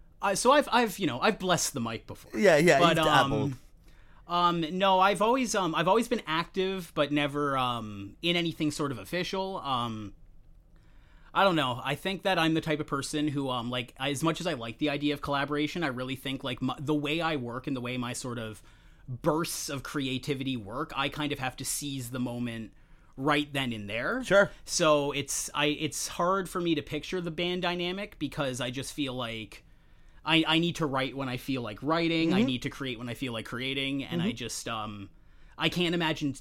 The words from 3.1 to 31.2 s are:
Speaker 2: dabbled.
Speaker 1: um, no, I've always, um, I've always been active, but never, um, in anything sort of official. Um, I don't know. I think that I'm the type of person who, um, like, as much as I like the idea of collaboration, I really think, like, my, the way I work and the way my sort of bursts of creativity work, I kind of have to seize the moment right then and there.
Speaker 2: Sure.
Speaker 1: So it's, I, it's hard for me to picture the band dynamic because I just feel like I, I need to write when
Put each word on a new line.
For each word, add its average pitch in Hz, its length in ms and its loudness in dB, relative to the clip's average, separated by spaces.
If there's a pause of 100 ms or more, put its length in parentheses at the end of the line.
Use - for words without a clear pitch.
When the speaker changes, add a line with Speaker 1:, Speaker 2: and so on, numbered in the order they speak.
Speaker 2:
dabbled. 139 220 0 (760)
Speaker 1:
um, 175 500 2
no, 190 220 6
I've 196 220 6
always, 233 320 2
um, 180 200 0
I've 165 140 2
always 226 200 4
been 226 180 -2
active, 185 680 -4
but 147 180 2
never, 147 460 0
um, 107 640 -4
in 175 140 2
anything 170 340 -2
sort 143 220 -4
of 113 60 -8
official. 185 600 -4
Um, 120 540 -4 (1200)
I 180 100 6
don't 185 120 6
know. 131 280 0
I 135 100 -2
think 190 280 -6
that 190 160 2
I'm 160 160 4
the 160 80 2
type 151 180 -2
of 151 60 -4
person 147 420 -2
who, 139 220 -2
um, 123 200 -4
like, 123 300 -6
as 135 240 -2
much 165 160 2
as 165 60 -4
I 170 80 0
like 117 240 -8
the 151 120 2
idea 147 240 0
of 139 60 -8
collaboration, 147 640 -2
I 147 40 0
really 131 280 -4
think, 131 260 -6
like, 127 200 -4
my, 131 180 0
the 147 140 0
way 151 260 0
I 160 160 0
work 123 300 -6
and 143 100 -2
the 123 60 -4
way 123 140 -4
my 123 180 -4
sort 120 240 -6
of 110 220 -8 (460)
bursts 156 600 -2
of 139 140 -6
creativity 135 760 -2
work, 117 400 -8
I 135 140 0
kind 147 200 -4
of 135 80 -4
have 127 200 -4
to 131 60 -6
seize 135 460 -4
the 131 80 -6
moment 120 540 -4 (440)
right 147 360 2
then 135 200 -2
and 104 160 -8
there. 156 360 -4
Speaker 2:
Sure. - 260 6 (140)
Speaker 1:
So 147 480 4
it's, - 420 -4
I, 147 120 2
it's 147 420 -2
hard 180 400 0
for 185 120 -4
me 170 160 2
to 139 60 -4
picture 156 380 -6
the 170 100 -4
band 175 320 -4
dynamic 175 560 -4
because 135 420 -4
I 127 100 -2
just 127 240 -8
feel 135 200 -4
like 113 500 -8 (600)
I, 160 240 6
I 160 100 4
need 170 180 2
to 165 100 0
write 131 300 -2
when 135 120 -4